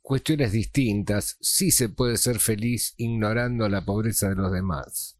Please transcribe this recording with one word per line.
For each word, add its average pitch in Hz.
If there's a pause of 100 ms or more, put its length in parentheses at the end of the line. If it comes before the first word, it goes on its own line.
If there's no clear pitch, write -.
cuestiones 135
distintas. 104
Sí -
se 117
puede 120
ser 120
feliz 113
ignorando 113
la 98
pobreza 104
de 98
los 95
demás. 92